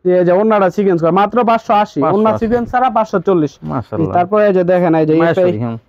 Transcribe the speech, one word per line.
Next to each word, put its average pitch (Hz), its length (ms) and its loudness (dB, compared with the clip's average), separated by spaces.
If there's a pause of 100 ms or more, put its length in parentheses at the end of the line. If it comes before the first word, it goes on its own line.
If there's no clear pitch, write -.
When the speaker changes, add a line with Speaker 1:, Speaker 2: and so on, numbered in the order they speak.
Speaker 1:
জি, 180 60 2
এই 180 140 2
যে 175 60 2
ওড়নাটা 202 380 2
sequence 190 320 0
করা, 165 100 2
মাত্র 208 320 0
পাঁচশো 226 300 0
আশি। 208 280 0
ওড়না 160 120 0
Speaker 2:
পাঁচশো 214 160 2
আশি। 214 160 -2
Speaker 1:
sequence 233 260 -2
ছাড়া 254 180 0
পাঁচশো 220 300 -2
চল্লিশ। 170 320 0
জি, - 120 -20
Speaker 2:
মাশাআল্লাহ। 156 500 -6
Speaker 1:
তারপরে 202 340 0
এই 202 60 2
যে 185 100 2
দেখেন, 175 320 0
এই 160 100 2
যে 156 100 2
Speaker 2:
মাহেশ্বরী, 170 340 2
Speaker 1:
এটা 120 160 -4
Speaker 2:
হুম। 113 120 -8 (120)